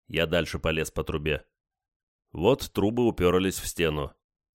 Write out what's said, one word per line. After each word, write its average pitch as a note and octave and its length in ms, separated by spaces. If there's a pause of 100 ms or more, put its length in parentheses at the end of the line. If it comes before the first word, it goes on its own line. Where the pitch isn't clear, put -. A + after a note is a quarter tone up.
Я E2 200
дальше D#2+ 320
полез D#2+ 320
по D#2+ 120
трубе. D2+ 420 (840)
Вот G2+ 400
трубы A2+ 360
упёрлись F#2 520
в - 80
стену. D2+ 460 (420)